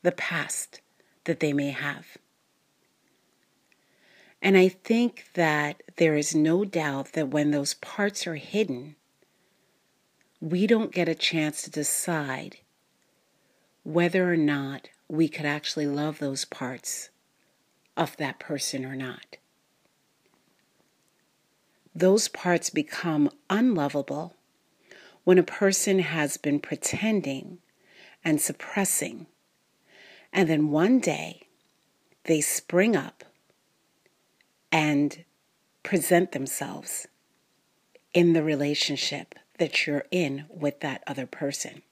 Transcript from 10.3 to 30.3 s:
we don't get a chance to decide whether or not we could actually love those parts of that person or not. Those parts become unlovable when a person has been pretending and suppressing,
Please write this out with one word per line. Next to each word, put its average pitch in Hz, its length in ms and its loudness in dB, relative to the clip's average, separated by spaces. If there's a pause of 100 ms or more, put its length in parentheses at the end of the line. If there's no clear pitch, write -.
we 180 280 0
don't 226 240 2
get 170 160 0
a 160 80 -2
chance 151 460 -2
to - 80 -12
decide 147 880 -4 (1200)
whether 175 500 2
or 170 40 2
not 139 520 0 (200)
we 156 200 0
could 151 180 -6
actually 147 420 -4
love 147 320 -4
those 135 240 -4
parts - 680 -10 (840)
of 160 220 -4
that 135 200 -6
person 135 460 -6
or 135 100 -10
not. 131 420 -12 (2500)
Those 185 360 4
parts - 420 0
become 151 600 0 (200)
unlovable 160 840 0 (840)
when 185 160 8
a 175 40 6
person 190 560 2
has 151 400 -2
been 147 200 0
pretending 165 1000 -4 (680)
and 151 160 2
suppressing, - 880 -4 (1040)